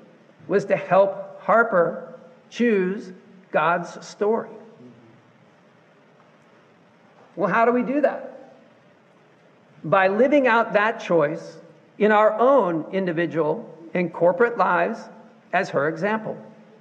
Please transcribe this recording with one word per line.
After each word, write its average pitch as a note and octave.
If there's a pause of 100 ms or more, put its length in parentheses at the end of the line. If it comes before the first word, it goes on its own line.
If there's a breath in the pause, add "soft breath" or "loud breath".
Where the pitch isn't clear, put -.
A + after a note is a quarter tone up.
(480)
was G3
to G3
help -
Harper G3 (300)
choose G3+ (380)
God's F3+
story. G#3+ (3000)
Well, F3
how A3+
do A#3+
we B3
do C4
that? - (1300)
By F#3
living B3+
out A3+
that G#3+
choice E3 (400)
in G#3+
our G#3+
own G#3+
individual E3+ (260)
and F3+
corporate A#3
lives F#3+ (520)
as F#3
her C#3+
example. E3 (440)